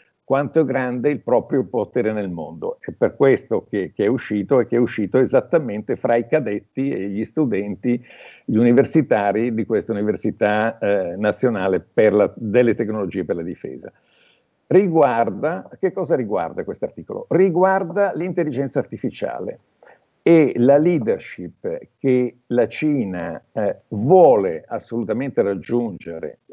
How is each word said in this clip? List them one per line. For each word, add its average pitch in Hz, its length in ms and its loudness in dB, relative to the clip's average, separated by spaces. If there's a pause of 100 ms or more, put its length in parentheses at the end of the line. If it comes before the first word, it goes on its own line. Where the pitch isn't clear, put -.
(240)
quanto 139 360 0
è 156 40 4
grande 127 460 -2
il 143 100 -4
proprio 123 440 0
potere 107 480 -2
nel 101 180 -6
mondo. 82 500 -10
È - 100 -14
per 104 240 -2
questo 127 540 2
che, 95 260 -4
che 107 100 -2
è 101 40 2
uscito 107 500 0
e 117 80 2
che - 80 -4
è 117 40 2
uscito 113 400 0
esattamente 123 760 0
fra 117 220 0
i 117 100 -2
cadetti 131 640 -4
e 101 200 -6
gli 104 140 -6
studenti, 120 800 -4 (400)
gli - 120 -2
universitari 117 960 2
di 110 100 -2
questa 107 280 -2
Università, 107 840 -2
eh, 98 380 0
Nazionale 101 640 0
per 107 320 2
la, 101 220 4
delle 117 400 2
Tecnologie 101 500 -4
per 90 120 -4
la 85 60 -6
Difesa. 85 500 -12 (720)
Riguarda, 160 1000 2 (100)
che 185 140 -2
cosa 170 240 -2
riguarda 98 480 -4
questo - 220 -6
articolo? - 420 -12
Riguarda 185 840 0
l'intelligenza 151 680 -4
artificiale - 800 -8 (640)
e 160 340 6
la 131 200 6
leadership 104 1120 -2 (140)
che 127 380 0 (100)
la 120 180 2
Cina, 98 720 -4 (120)
eh, 104 240 -2 (140)
vuole 113 760 4
assolutamente 117 720 -4
raggiungere 95 1000 -6 (140)